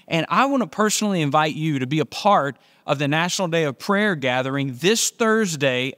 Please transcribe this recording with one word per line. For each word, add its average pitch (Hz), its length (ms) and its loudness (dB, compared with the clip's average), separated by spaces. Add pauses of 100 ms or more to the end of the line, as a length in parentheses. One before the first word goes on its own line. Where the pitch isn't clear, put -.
And 160 220 -2
I 208 160 2
wanna 269 220 0
personally 208 560 0
invite 156 320 2
you 156 240 -2
to 127 80 -2
be 151 140 0
a 139 40 0
part 151 540 0 (280)
of 143 120 0
the 143 100 -2
National 170 400 0
Day 165 160 0
of 139 140 -4
Prayer 202 360 0
gathering 131 640 -2
this 190 320 0
Thursday 151 880 0